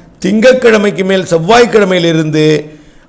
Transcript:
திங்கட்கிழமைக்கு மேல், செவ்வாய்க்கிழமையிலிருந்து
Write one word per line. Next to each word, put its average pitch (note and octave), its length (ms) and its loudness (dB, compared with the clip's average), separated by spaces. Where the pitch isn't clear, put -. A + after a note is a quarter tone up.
திங்கட்கிழமைக்கு G#3+ 760 0
மேல், F#3+ 200 -2
செவ்வாய்க்கிழமையிலிருந்து E3+ 1500 0